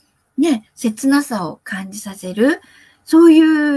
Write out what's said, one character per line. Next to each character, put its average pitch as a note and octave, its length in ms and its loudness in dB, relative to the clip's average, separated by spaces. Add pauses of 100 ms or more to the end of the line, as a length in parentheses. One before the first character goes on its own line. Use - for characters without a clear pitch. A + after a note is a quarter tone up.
(360)
ね、 C4+ 380 -2
切 A3+ 340 -6
な C#4+ 140 2
さ G3 260 -6
を - 160 -16
感 F#3+ 260 -14
じ G#3 100 -16
さ F#3+ 140 -16
せ F#3 200 -12
る、 C#4 260 0 (440)
そ E4 220 4
う E4 60 8
い D#4 80 6 (360)